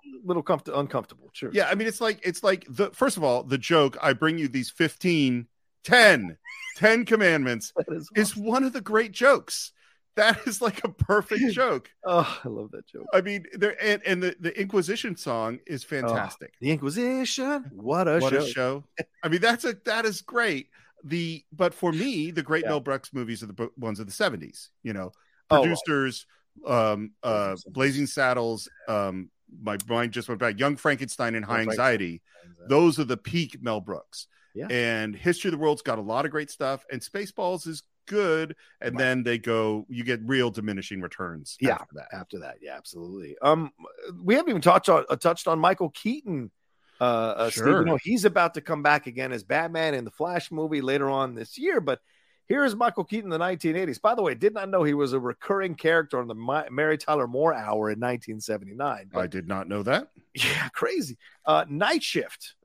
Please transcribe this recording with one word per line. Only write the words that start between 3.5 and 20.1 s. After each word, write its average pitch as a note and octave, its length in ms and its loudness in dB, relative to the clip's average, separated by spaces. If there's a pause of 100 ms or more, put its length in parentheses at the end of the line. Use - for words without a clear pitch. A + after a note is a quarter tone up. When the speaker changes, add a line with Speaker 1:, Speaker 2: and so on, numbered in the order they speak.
Speaker 2:
joke, D3 440 4
"I C#3 120 4
bring D#3+ 240 0
you D3 100 0
these B2+ 220 -4
fifteen, D3 760 2 (380)
ten, E3 540 6 (380)
ten A3+ 280 6
commandments," D#3 680 2
Speaker 1:
<laughs> - 20 -6
That - 180 -2
is D#3 200 -10
Speaker 2:
is G#3+ 180 2
Speaker 1:
awesome. G#3 140 -8
Speaker 2:
one B3+ 180 2
of C4 80 -2
the C4+ 80 -6
great G#3+ 320 0
jokes. - 600 2 (440)
That G#3+ 300 4
is, A3+ 160 -4
like, G#3+ 220 -2
a - 40 0
perfect G#3+ 520 2
Speaker 1:
<laughs> B3 120 2
Speaker 2:
joke. G#3 380 0 (140)
Speaker 1:
Oh, F3 400 2
I B2+ 40 -6
love G#2+ 240 -8
that - 140 -16
joke. - 260 -16
Speaker 2:
I F#3+ 80 6
mean, F#3+ 320 -4
there, G3+ 280 0
and, G#3 240 2
and F3+ 180 0
the, F3+ 180 -2
the E3 200 -4
Inquisition G3 560 0
song A#2 500 -2
is D3 180 -8
Speaker 1:
Oh, - 40 -20
Speaker 2:
fantastic. A#2 720 -4
Speaker 1:
the C3+ 100 0
Inquisition, B3 1040 -2
what C#3+ 340 0
a D#3 100 4
Speaker 2:
What C3 140 2
Speaker 1:
show. C3+ 60 4
Speaker 2:
a D3 100 0
show. C3 360 -4 (380)
I E3 60 -2
mean, E3+ 120 2
that's A#3 240 2
a, A#3+ 100 -2 (100)
that A3+ 220 -2
is G3+ 160 -4